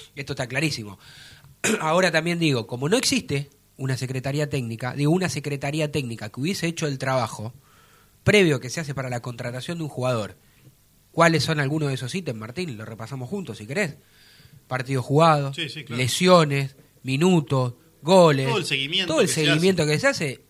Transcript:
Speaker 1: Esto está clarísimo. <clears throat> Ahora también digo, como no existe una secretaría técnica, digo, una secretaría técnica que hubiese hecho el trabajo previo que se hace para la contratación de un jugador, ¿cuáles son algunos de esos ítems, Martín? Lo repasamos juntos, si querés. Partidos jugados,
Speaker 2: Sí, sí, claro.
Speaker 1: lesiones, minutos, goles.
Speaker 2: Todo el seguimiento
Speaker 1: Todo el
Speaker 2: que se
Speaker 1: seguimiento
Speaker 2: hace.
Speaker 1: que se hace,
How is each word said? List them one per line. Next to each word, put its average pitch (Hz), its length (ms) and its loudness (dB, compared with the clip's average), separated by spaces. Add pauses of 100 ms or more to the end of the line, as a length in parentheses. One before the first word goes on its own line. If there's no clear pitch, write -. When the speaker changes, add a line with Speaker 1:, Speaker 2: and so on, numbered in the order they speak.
(160)
Speaker 1:
Esto 143 180 -10
está 127 120 -6
clarísimo. 117 540 -4 (640)
<clears throat> 220 160 0
Ahora 165 320 2
también 165 260 0
digo, 143 300 0
como 123 220 -4
no 220 80 4
existe 143 520 -2 (280)
una 131 200 -4
secretaría 135 520 -4
técnica, 127 440 -4
digo, 143 180 2
una 180 180 2
secretaría 143 600 -4
técnica 117 380 -6
que - 120 -12
hubiese 170 260 -2
hecho 165 180 -4
el 139 140 -4
trabajo 123 540 -2 (680)
previo 175 360 4
que 123 100 -10
se 170 100 -8
hace 143 140 -6
para 127 160 -6
la 120 120 -4
contratación 123 580 -10
de 160 60 -6
un 139 40 -6
jugador, 123 480 -2 (720)
¿cuáles 165 320 4
son 156 160 -2
algunos 143 300 0
de 131 60 -2
esos 123 180 -8
ítems, 143 260 -6
Martín? 123 380 -8
Lo 107 80 -12
repasamos 117 440 -12
juntos, 170 280 -8
si 104 80 -14
querés. 147 300 -4 (720)
Partidos 127 380 -4
jugados, 147 500 4
Speaker 2:
Sí, 156 140 -6
sí, 147 140 -14
claro. - 180 -6
Speaker 1:
lesiones, 143 720 4 (280)
minutos, 135 720 2 (260)
goles. 160 460 6
Speaker 2:
Todo 226 100 0
el 175 80 -2
seguimiento 151 480 -2
Speaker 1:
Todo 302 80 4
el 185 60 4
Speaker 2:
que 127 60 0
se 156 120 0
Speaker 1:
seguimiento 165 380 4
Speaker 2:
hace. 151 80 0
Speaker 1:
que 151 80 2
se 262 80 2
hace, 160 420 -4